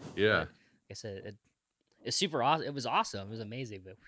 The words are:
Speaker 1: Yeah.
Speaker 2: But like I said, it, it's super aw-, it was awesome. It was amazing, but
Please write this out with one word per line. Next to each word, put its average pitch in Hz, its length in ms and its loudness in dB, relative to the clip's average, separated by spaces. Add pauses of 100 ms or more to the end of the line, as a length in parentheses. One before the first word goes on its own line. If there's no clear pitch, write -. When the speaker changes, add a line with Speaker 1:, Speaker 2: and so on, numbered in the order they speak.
(160)
Speaker 1:
Yeah. 101 240 6
Speaker 2:
But 80 100 0
like - 420 -20
I - 20 -12
said, 98 320 -10
it, 101 100 -10 (680)
it's 123 140 -2
super 151 260 2
aw-, 151 160 4
it 139 140 -4
was 131 120 -4
awesome. 120 420 0
It 107 40 -10
was 113 80 -8
amazing, 110 460 -8
but 92 100 -14 (120)